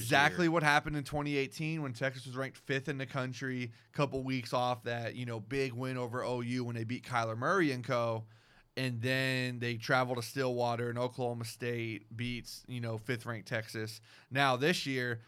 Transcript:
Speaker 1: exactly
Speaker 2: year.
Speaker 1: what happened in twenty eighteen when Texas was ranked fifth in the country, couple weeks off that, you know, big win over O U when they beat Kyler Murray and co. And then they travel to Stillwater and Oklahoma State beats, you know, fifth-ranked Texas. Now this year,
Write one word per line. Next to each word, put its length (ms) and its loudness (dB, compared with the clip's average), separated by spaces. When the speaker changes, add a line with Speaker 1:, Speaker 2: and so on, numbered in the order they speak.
Speaker 1:
exactly 400 6
Speaker 2:
year. 80 6
Speaker 1:
what 100 4
happened 340 4
in 60 0
twenty 340 0
eighteen 460 -2
when 100 -4
Texas 340 -4
was 100 -8
ranked 220 -4
fifth 300 -2
in 80 -2
the 100 -4
country, 680 -4
couple 300 0
weeks 300 -2
off 320 2
that, 320 -4
you 100 -4
know, 140 -4
big 320 -2
win 260 -4
over 240 -2
O 200 0
U 200 0
when 140 -4
they 80 -2
beat 200 -4
Kyler 320 0
Murray 360 4
and 100 -4
co. 420 0
And 240 -2
then 600 0
they 160 0
travel 400 2
to 60 -2
Stillwater 680 0
and 80 -4
Oklahoma 460 -2
State 600 -4
beats, 500 -4
you 140 -6
know, 180 -2
fifth-ranked 480 -4
Texas. 540 -4
Now 240 4
this 280 2
year, 440 -2